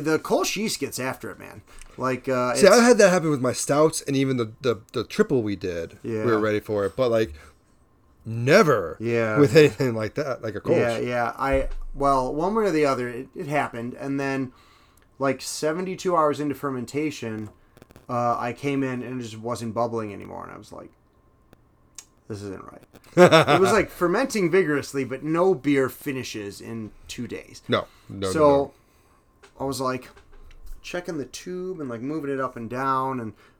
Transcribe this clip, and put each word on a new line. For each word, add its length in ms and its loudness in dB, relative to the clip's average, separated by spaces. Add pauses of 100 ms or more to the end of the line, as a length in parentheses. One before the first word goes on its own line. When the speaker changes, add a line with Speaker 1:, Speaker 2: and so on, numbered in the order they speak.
Speaker 1:
the 180 0
Kolsch 380 0
yeast 220 -4
gets 200 -6
after 320 -8
it, 80 -18
man. 240 -18 (340)
Like, 320 -4
uh, 240 0
Speaker 2:
See, 140 6
Speaker 1:
it's 100 10
Speaker 2:
I 60 8
had 160 8
that 100 8
happen 220 2
with 100 -2
my 120 0
stouts 500 2
and 120 -2
even 220 0
the, 140 -2 (100)
the, 200 0 (120)
the 100 -4
triple 380 0
we 140 -2
did. 480 -8
Speaker 1:
Yeah. 220 -4
Speaker 2:
We 60 4
were 80 4
ready 200 2
for 260 -2
it, 100 -6
but, 140 0
like, 240 2 (920)
never 760 4
Speaker 1:
Yeah. 400 0
Speaker 2:
with 160 6
anything 400 6
like 200 -4
that, 280 -6
like 120 -6
a 60 -8
Kolsch. 160 2
Speaker 1:
Yeah, 220 2
yeah. 380 -2
I, 320 0 (240)
well, 400 0
one 200 -2
way 120 2
or 60 2
the 140 2
other, 240 0
it, 260 -10
it 120 -8
happened, 480 -4
and 240 -6
then, 320 -4 (680)
like, 240 -2
seventy-two 720 -4
hours 240 2
into 160 -4
fermentation, 960 -6 (600)
uh, 300 -2
I 140 -6
came 300 -4
in 200 -6
and 160 -10
it 40 -10
just 140 -12
wasn't 360 -8
bubbling 400 -4
anymore, 300 -14
and 100 -14
I 40 -16
was 140 -20
like, 180 -18 (1400)
"This 140 -10
isn't 220 -12
right." 200 -20 (320)
Speaker 2:
<laughs> 400 8
Speaker 1:
It 60 4
was, 100 4
like, 200 2
fermenting 580 0
vigorously, 540 0
but 200 -8
no 300 2
beer 360 2
finishes 720 -8
in 300 -10 (160)
two 200 -10
days. 400 -14
Speaker 2:
No. 180 2 (220)
No, 240 -4
Speaker 1:
So, 80 0
Speaker 2:
no, 80 8
no. 240 4 (880)
Speaker 1:
I 60 -6
was, 160 -6
like, 280 -4 (720)
checking 360 -8
the 80 -6
tube 560 -10
and, 80 -8
like, 120 -8
moving 300 -6
it 80 -4
up 160 -6
and 140 -10
down 500 -2
and 140 -8 (260)